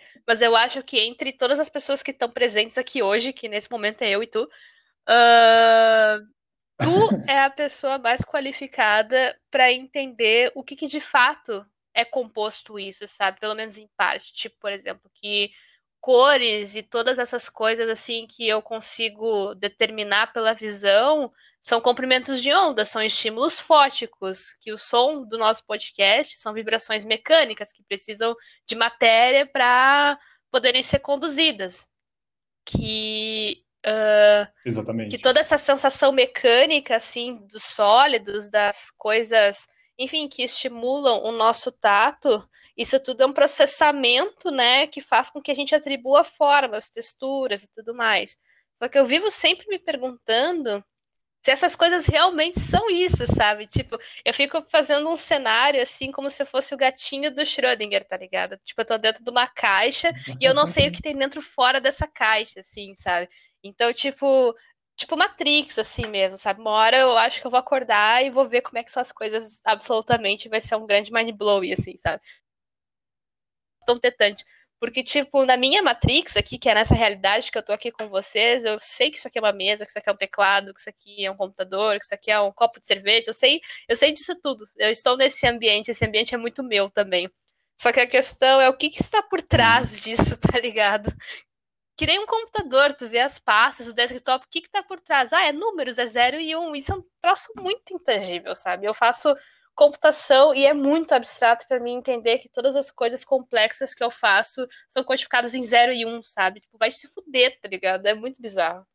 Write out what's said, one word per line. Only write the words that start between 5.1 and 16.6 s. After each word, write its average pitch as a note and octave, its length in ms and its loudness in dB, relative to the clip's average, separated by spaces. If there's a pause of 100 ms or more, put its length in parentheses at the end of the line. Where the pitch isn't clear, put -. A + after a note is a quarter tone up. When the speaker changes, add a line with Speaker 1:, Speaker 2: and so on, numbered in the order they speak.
Speaker 1:
tu F#4 420 2
Speaker 2:
<laughs> - 60 -14
Speaker 1:
é C#4 160 2
a C4+ 60 2
pessoa C#4 480 -4
mais B3 240 0
qualificada B3+ 1160 -2 (140)
pra B3+ 200 6
entender B3+ 840 0
o C4 80 -12
que C#4+ 120 -18
que D#4 120 -8
de D4 140 -8
fato B3 640 0 (280)
é A#3 120 0
composto A3 720 -8
isso, G3 280 -14
sabe? G3 320 -6
Pelo G#3+ 160 -6
menos A3 220 -12
em G#3+ 200 -20
parte. - 360 -4
Tipo, - 260 -12
por G3+ 120 -8
exemplo, G3 420 -12
que G#3 380 -4 (500)
cores A#3+ 760 2